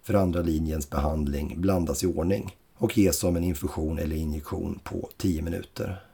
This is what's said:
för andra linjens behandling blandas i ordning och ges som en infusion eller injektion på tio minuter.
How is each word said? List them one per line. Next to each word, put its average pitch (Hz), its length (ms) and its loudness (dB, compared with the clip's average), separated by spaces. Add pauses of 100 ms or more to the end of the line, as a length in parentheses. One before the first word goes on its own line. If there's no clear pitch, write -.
för 92 120 -2
andra 90 280 4
linjens 78 480 0
behandling 73 640 0
blandas 87 480 0
i - 20 4
ordning 90 500 0 (220)
och - 200 2
ges 98 180 6
som 87 200 2
en 85 80 0
infusion 80 540 -2
eller 78 180 -2
injektion 80 680 -4
på - 320 -8
tio 82 260 0
minuter. 87 600 -6 (120)